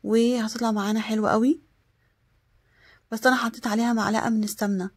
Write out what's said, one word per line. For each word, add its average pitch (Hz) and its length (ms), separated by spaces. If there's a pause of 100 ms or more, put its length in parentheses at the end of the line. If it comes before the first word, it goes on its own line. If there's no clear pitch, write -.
وهتطلع 226 680
معانا 214 280
حلوة 214 320
قوي، 247 300 (1500)
بس 226 160
أنا 254 80
حطيت 233 320
عليها 233 260
معلقة 220 360
من 220 140
السمنة. 202 540